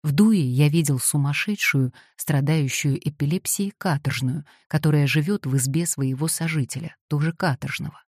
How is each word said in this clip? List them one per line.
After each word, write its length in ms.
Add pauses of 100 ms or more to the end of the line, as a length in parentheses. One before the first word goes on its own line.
В 100
Дуе 300
я 260
видел 300
сумасшедшую, 960 (220)
страдающую 800
эпилепсией 800
каторжную, 640 (240)
которая 380
живёт 400
в 100
избе 300
своего 420
сожителя, 680 (140)
тоже 220
каторжного. 800